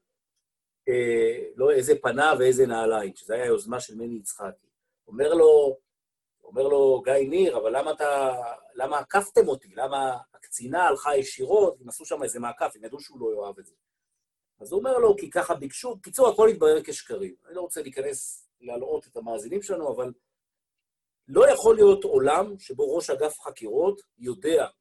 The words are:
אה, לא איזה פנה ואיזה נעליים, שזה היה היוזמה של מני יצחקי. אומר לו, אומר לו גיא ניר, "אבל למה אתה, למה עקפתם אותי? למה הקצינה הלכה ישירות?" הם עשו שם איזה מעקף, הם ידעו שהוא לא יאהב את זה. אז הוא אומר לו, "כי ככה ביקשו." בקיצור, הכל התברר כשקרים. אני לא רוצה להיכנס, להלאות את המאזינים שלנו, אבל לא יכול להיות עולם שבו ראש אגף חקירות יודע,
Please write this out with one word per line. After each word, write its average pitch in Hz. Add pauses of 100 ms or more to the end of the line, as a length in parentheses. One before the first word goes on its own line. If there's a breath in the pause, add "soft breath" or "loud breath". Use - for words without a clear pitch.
(880)
אה, 117 (180)
לא 131
איזה 127
פנה 139
ואיזה 127
נעליים, 110
שזה -
היה 123
היוזמה 117
של 113
מני 117
יצחקי. 101 (400)
אומר 139
לו, 151 (680)
אומר 123
לו 135
גיא 135
ניר, 170
"אבל 113
למה 156
אתה, 139 (400)
למה 143
עקפתם 202
אותי? 131
למה 135 (180)
הקצינה -
הלכה 143
ישירות?" 139
הם 123
עשו 156
שם 151
איזה 123
מעקף, 120
הם 107
ידעו 131
שהוא 131
לא 107
יאהב 98
את 92
זה. - (840)
אז 202
הוא 190
אומר 254
לו, 214
"כי 175
ככה 170
ביקשו." 202
בקיצור, 240
הכל 214
התברר 156
כשקרים. - (120)
אני 165
לא 180
רוצה -
להיכנס, - (120)
להלאות 123
את -
המאזינים 117
שלנו, 160
אבל 123 (1160)
לא 277
יכול -
להיות 202
עולם -
שבו 139
ראש 165
אגף 151
חקירות 147 (180)
יודע, 123 (140)